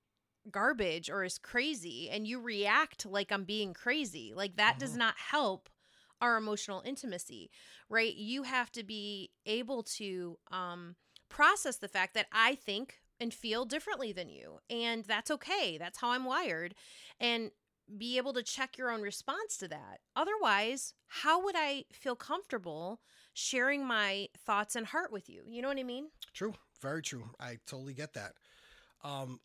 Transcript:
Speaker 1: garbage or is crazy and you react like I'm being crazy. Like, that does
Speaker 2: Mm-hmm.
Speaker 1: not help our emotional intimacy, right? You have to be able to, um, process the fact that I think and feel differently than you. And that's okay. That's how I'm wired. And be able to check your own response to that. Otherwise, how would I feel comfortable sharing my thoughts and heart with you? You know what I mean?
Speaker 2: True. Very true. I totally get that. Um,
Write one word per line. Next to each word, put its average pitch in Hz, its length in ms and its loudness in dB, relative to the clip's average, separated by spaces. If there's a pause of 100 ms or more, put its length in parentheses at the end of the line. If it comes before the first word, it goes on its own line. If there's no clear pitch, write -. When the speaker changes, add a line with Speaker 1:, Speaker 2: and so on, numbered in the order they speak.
(520)
Speaker 1:
garbage 202 580 2
or 196 140 0
is 185 140 -2
crazy 190 720 -2
and 208 180 -2
you 247 120 -2
react 226 640 2
like 202 260 0
I'm 196 140 2
being 202 280 -2
crazy. 180 640 -2
Like, 190 220 -4
that 208 220 8
does 262 120 -2
Speaker 2:
Mm-hmm. 233 80 -2
Speaker 1:
not 226 180 4
help 226 520 0 (520)
our 240 160 6
emotional 208 480 -2
intimacy, 180 640 -6 (400)
right? 226 260 4
You 247 280 -4
have 254 300 0
to 233 100 -6
be 208 480 -6 (140)
able 233 380 0
to, 185 540 -4 (140)
um, 175 440 -6 (340)
process 311 480 6
the 202 100 -8
fact 190 260 2
that 214 180 2
I 226 240 8
think 214 460 -4 (180)
and 233 140 -2
feel 233 320 -2
differently 269 460 -2
than 175 180 -6
you. 73 300 -14 (100)
And 233 360 0
that's 220 260 0
okay. 294 460 0
That's 170 220 -8
how 240 120 2
I'm 254 140 2
wired. 208 500 0 (440)
And 233 320 2 (460)
be 240 200 -2
able 254 160 0
to 240 100 -2
check - 340 -4
your 254 140 0
own 220 100 -2
response 277 560 -4
to 185 120 -8
that. 139 300 -12 (160)
Otherwise, 269 800 2 (140)
how 330 360 4
would 392 140 0
I 285 340 0
feel 247 240 -2
comfortable 202 840 -4 (340)
sharing 269 520 2
my 202 420 2 (100)
thoughts 208 380 2
and 226 120 -2
heart 330 240 0
with 196 180 -8
you? - 180 -16
You 233 140 -8
know 262 80 0
what 277 100 0
I 254 40 -2
mean? 254 240 -6 (260)
Speaker 2:
True. 208 200 -4 (280)
Very 147 200 -2
true. 117 280 -6 (100)
I 120 260 -8
totally 135 280 -10
get 147 200 -8
that. 101 200 -8 (680)
Um, 135 420 -6